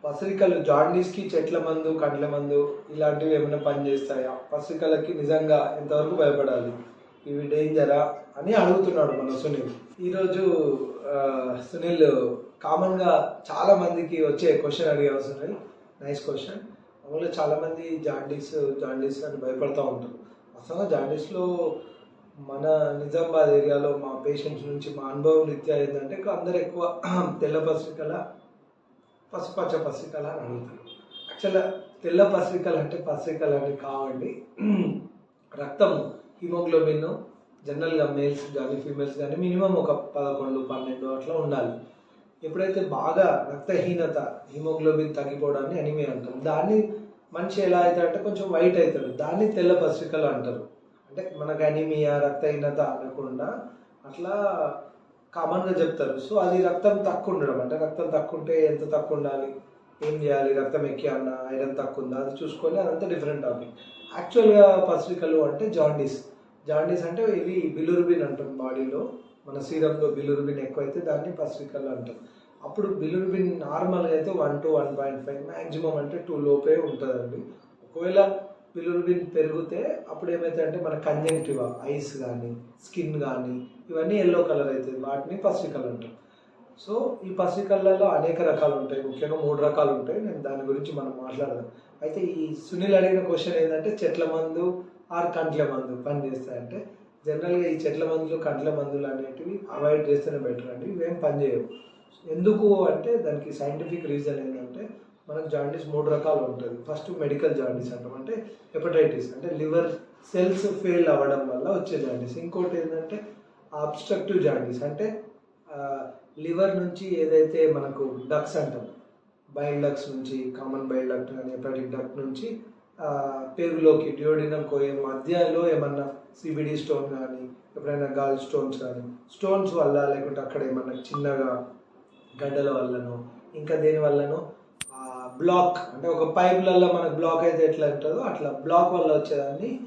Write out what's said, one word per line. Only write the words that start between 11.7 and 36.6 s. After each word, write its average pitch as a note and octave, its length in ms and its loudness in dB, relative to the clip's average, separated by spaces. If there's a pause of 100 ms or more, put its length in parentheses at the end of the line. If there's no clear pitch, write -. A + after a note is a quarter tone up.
సునీల్, D#3 640 4 (260)
కామన్గా F#3 760 4 (100)
చాలా F#3+ 240 8
మందికి E3+ 480 0
వచ్చే D3 340 4
క్వశ్చన్ D3 300 0
అడిగావు C#3+ 320 2
సునీల్. C#3 360 -8 (460)
నైస్ C#3+ 240 -8
క్వశ్చన్. D3+ 340 -6 (460)
మామూలుగా D#3 340 -4
చాలామంది D#3+ 580 -2
జాండీస్, C#3+ 540 -6
జాండీస్ C3+ 720 -4
అని - 140 -8
భయపడతా C3+ 440 -2
ఉంటారు. A#2+ 340 -4 (420)
అసలు F3+ 320 -4
జాండీస్లో D#3 840 -2 (760)
మన C#3 120 -8 (440)
నిజామాబాద్ D#3+ 440 4
ఏరియాలో C#3+ 480 4
మా C#3 160 -6
పేషెంట్స్ C#3 540 -6
నుంచి C#3+ 300 -8
మా C3+ 120 -10
అనుభవం D#3 380 4
రీత్యా C#3+ 300 -2
ఏంటంటే, C#3+ 540 -4
అందరు F3 260 -2
ఎక్కువ F3 480 -2
<clears throat> F3 360 0
తెల్ల D#3 180 2
పసరికల, - 680 -2 (1080)
పసుపచ్చ D#3+ 500 -2
పసరికల C#3+ 440 -6
అని - 120 -8
అడుగుతారు. A#2+ 400 -10 (520)
యాక్చువల్గా F#3 420 2 (300)
తెల్ల E3+ 200 6
పసరికలు F3+ 520 2
అంటే D3 220 -2
పసరికలు D#3 580 -2
అని C#3 200 -2
కావండి. C3+ 640 -6 (180)
<clears throat> - 1040 -2
రక్తం, D3+ 520 2 (300)
హిమోగ్లోబిన్ D#3+ 640 2 (600)